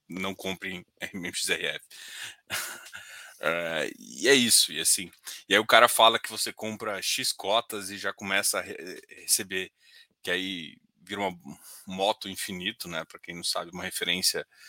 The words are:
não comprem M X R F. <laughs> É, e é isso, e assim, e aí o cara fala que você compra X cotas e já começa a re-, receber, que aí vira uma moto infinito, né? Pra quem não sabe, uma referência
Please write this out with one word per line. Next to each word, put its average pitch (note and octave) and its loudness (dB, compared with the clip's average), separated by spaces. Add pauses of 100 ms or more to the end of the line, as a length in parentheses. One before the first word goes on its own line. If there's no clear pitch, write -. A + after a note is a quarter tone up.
não F#2+ -4
comprem F#2 -8 (280)
M F2 -6
X - -4
R E2+ 0
F. D2+ -6 (640)
<laughs> - -8 (420)
É, E2 -2
e C2 -2
é C#3 10
isso, A#2+ 6
e D2+ -4
assim, F2 0 (360)
e F#2+ 4
aí G#2 8
o A2+ 4
cara A#2 10
fala A2+ 8
que - -8
você G#2+ -4
compra G#2+ -6
X - -2
cotas G2+ -2
e G2+ -10
já G2 -4
começa G2+ 0
a F2+ 0
re-, F2+ -12
receber, F#2 -2 (500)
que F2+ -2
aí F#2 -4 (240)
vira G2 -10
uma F#2 -2 (480)
moto G2 0
infinito, F#2 -6
né? E2 -6
Pra - -16
quem F2 -12
não E2+ -10
sabe, F2 -4
uma F2+ -8
referência F2 0 (220)